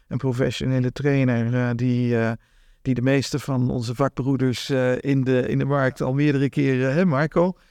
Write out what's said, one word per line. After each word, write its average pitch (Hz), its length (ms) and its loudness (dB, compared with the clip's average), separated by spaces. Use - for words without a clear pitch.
een 139 100 -6
professionele 131 720 -2
trainer, 127 640 0
eh, 123 200 0
die, 120 440 0
eh, 113 120 0
die 135 120 -2
de 123 80 -2
meeste 131 380 0
van 127 300 -2
onze 123 260 -4
vakbroeders, 131 720 -2
eh, 127 320 0
in 139 220 0
de, 127 240 2
in 139 100 0
de 135 80 0
markt 135 360 0
al 131 120 0
meerdere 139 360 2
keren, 131 440 0
hè, 175 120 2
Marco? 170 480 2